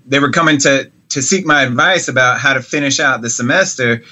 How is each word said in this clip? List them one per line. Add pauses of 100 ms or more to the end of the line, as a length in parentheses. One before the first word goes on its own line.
they
were
coming
to, (200)
to
seek
my
advice
about
how
to
finish
out
the
semester. (100)